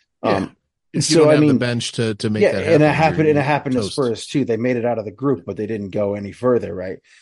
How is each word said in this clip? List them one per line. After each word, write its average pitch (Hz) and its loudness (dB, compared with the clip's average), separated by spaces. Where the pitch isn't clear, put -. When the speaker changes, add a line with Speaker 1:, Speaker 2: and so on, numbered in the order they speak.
Speaker 1:
Yeah. 107 2
Speaker 2:
Um, 95 -6
Speaker 1:
If - -2
you 160 4
Speaker 2:
so, 160 6
Speaker 1:
don't 151 6
Speaker 2:
I - 6
Speaker 1:
have 147 4
the 151 4
Speaker 2:
mean, 131 2
Speaker 1:
bench 120 -2
to, 113 -2
to 110 -4
make 107 0
Speaker 2:
yeah, 190 4
Speaker 1:
that 95 -4
Speaker 2:
and 151 6
it 151 6
Speaker 1:
happen, 143 4
Speaker 2:
happened, 156 0
Speaker 1:
you're 156 4
Speaker 2:
and 147 4
it 143 2
happened 139 -2
to 123 0
Speaker 1:
toast. 98 -4
Speaker 2:
Spurs 120 -4
too. 135 -2
They 113 0
made 123 -2
it 113 -4
out 117 -2
of 104 -6
the 104 -10
group, 131 -2
but 95 -8
they 107 -6
didn't 104 -6
go 101 -2
any 101 -8
further, 107 -2
right? 92 -10